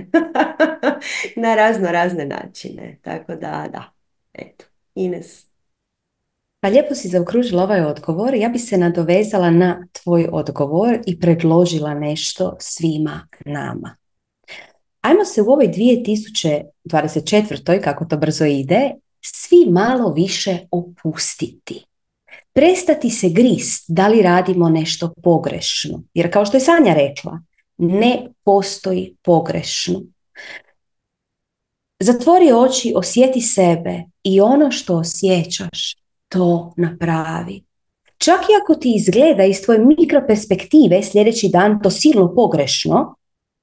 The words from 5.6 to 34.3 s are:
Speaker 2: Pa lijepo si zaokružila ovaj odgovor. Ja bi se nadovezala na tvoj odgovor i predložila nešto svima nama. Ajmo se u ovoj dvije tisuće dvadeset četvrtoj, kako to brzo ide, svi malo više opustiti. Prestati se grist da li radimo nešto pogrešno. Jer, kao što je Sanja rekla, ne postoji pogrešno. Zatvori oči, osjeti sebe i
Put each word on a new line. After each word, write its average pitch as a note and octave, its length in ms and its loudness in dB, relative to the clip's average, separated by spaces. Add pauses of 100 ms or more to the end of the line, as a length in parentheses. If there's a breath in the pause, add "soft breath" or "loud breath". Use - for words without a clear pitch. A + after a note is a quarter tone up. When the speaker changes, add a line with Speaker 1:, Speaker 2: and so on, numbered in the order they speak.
Speaker 2:
Pa G3+ 80 -2
lijepo C#4 260 2
si G3+ 140 -10
zaokružila F3+ 540 0
ovaj F#3+ 180 0
odgovor. E3 540 -4
Ja A3 140 -2
bi A#3+ 100 -4
se G3+ 200 -2
nadovezala F3 720 0
na F3 420 2
tvoj E3+ 400 -2
odgovor E3 760 -2
i F3 140 -8
predložila E3 760 2
nešto D3+ 640 -6
svima D#3 680 -6 (160)
nama. C#3+ 520 -10 (1080 loud breath)
Ajmo F4 200 2
se A3+ 180 -2
u G#3 80 0
ovoj C4+ 180 4
dvije A3+ 340 0
tisuće E3+ 600 -4 (220)
dvadeset D#3 420 -2
četvrtoj, G3 540 0
kako D3 240 -4
to E3 120 -4
brzo D#3 280 -2
ide, D3+ 460 0 (300)
svi - 500 4
malo G#3+ 420 0
više F3+ 460 -2 (120)
opustiti. - 1120 -6 (680 loud breath)
Prestati D4+ 580 2
se - 180 0
grist G3+ 600 2
da F#3 200 2
li A3 140 4
radimo F3+ 460 2
nešto E3 440 -2 (100)
pogrešno. E3 800 -2 (120)
Jer, E3+ 180 -2
kao G#3 140 2
što G#3 100 0
je C4 40 2
Sanja C#4 340 4
rekla, D3+ 460 -2 (380)
ne G#3+ 500 0 (160)
postoji F#3+ 760 -2
pogrešno. E3+ 800 -2 (2000 loud breath)
Zatvori C4+ 520 4
oči, A#3+ 440 2
osjeti B3 440 2
sebe F3 640 0 (180)
i F#3+ 180 2